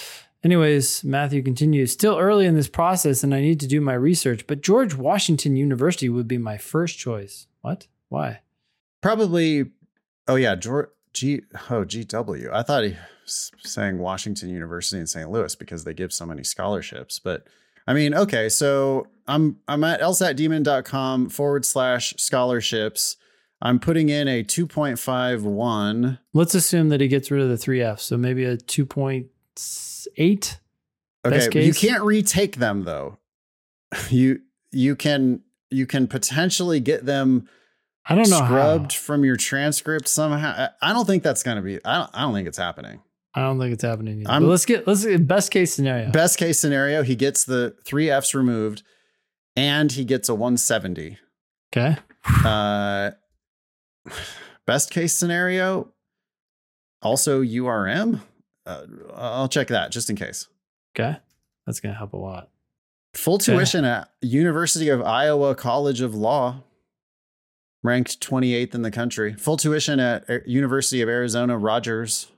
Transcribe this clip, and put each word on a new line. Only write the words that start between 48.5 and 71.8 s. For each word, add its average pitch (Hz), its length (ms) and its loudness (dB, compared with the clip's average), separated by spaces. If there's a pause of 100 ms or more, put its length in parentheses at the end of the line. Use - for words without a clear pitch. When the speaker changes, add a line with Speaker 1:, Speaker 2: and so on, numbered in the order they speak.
Speaker 2:
and 143 360 2
he 131 140 -4
gets 123 240 0
a 120 40 2
one 120 240 0
seventy. 90 600 -2 (540)
Speaker 1:
Okay. 135 260 2 (460)
Speaker 2:
Uh, 101 680 0 (1500)
best 131 260 0
case 170 220 0
scenario, 180 760 -2 (1120)
also 135 380 2
U 123 260 -2
R 110 200 0
M. 208 340 -2 (440)
Uh, 71 200 -14 (280)
I'll 123 360 -4
check 135 180 0
that 104 240 0
just 117 180 -6
in 107 60 -2
case. - 320 -10 (500)
Speaker 1:
Okay. 131 200 -2 (500)
That's 120 120 -6
gonna 104 160 -8
help 104 180 -14
a 98 40 -10
lot. 95 320 -12 (640)
Speaker 2:
Full 170 220 0
Speaker 1:
Okay. 208 180 2
Speaker 2:
tuition 165 320 4
at 117 240 -2 (120)
University 156 680 2
of 127 120 4
Iowa 139 540 2
College 127 460 0
of 120 140 -2
Law, 127 480 0 (1200)
ranked 123 380 0
twenty-eighth 123 540 -2
in 120 80 -4
the 110 80 -4
country. 110 420 -4
Full 151 240 -2
tuition 151 420 0
at 120 300 -2
Ar-, 120 160 -4
University 131 560 0
of 113 80 0
Arizona 120 480 0
Rogers. 110 720 -2 (100)